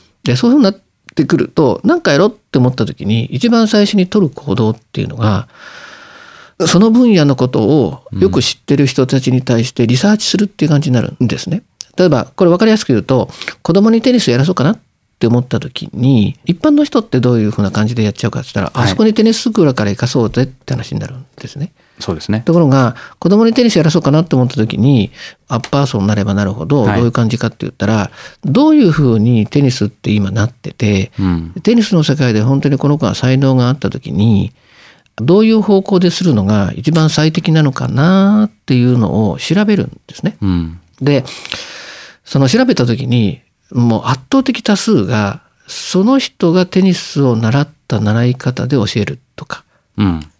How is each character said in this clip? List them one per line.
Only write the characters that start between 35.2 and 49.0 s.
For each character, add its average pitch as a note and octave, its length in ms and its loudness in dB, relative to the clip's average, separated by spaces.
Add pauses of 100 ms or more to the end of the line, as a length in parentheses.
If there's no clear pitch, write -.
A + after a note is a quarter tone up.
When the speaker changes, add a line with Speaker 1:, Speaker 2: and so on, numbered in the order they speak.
Speaker 1:
う A3 60 4
い A3 60 2
う A3 100 2
方 G3 220 2
向 F#3+ 160 0
で F3+ 100 2
す E3+ 140 -4
る E3+ 100 2
の G#2 100 2
が G2+ 320 0
一 C#3 160 -4
番 D#3 180 2
最 D#3 220 0
適 D#3+ 200 -2
な D#3+ 100 4
の D3 100 2
か B2 160 -4
な G3 600 2
っ - 20 -20
て - 240 -6
い B2 120 2
う B2 120 2
の G#2 320 0
を C#2+ 80 -4
調 F#3+ 260 0
べ G#3 140 0
る - 80 -2
ん - 220 -14
で - 80 -20
す - 100 -8
ね。 G3 160 -6
Speaker 2:
う G2+ 60 -2
ん。 E2+ 320 -4 (220)
Speaker 1:
で、 C#3 220 0 (1040)
そ - 140 -2
の C3+ 100 2
調 A#3+ 160 2
べ B3+ 80 2
た B2 120 0
時 A#2 220 -2
に、 A#2+ 340 0 (300)
も A#2+ 300 0
う - 40 -
圧 B2+ 160 -4 (100)
倒 C4+ 120 2
的 C4 180 -4
多 G#3 140 0
数 F#3+ 300 0
が、 G#2+ 360 -2 (260)
そ - 360 -4
の C4 160 2
人 - 320 -2
が F3+ 140 2
テ F#3 160 -2
ニ F#3+ 120 2
ス - 300 -6
を B2 120 2
習 A#2 260 0
っ D3 60 -4 (200)
た A2 120 -2
習 G#2+ 260 0
い B2 100 0
方 B2+ 320 -6
で C#3 80 -2
教 A2 100 0 (100)
え G#2+ 100 -2